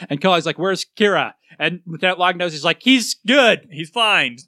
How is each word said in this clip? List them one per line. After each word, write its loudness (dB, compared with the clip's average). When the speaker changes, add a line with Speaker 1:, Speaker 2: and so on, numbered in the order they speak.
Speaker 1:
And -6
Kali's 2
like, -6
"Where's -4
Kira?" -2
And -4
Lieutenant -2
Longnose 0
is -12
like, -2
"He's 2
good." 4
Speaker 2:
He's -10
fine. 0